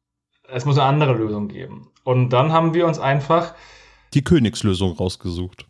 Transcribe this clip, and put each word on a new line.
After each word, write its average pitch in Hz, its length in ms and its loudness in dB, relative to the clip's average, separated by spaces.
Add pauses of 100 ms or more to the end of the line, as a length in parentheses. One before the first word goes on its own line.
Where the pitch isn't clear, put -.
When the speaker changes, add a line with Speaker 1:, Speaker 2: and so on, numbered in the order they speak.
(520)
Speaker 1:
es 127 140 -6
muss 139 120 2
eine 139 120 2
andere 147 240 2
Lösung 104 340 -4
geben. - 400 -16 (160)
Und 127 280 0
dann 156 200 2
haben 165 220 2
wir 170 140 2
uns 156 120 -2
einfach 147 540 0 (600)
Speaker 2:
Die 139 120 2
Königslösung 98 720 0
rausgesucht. 92 720 -8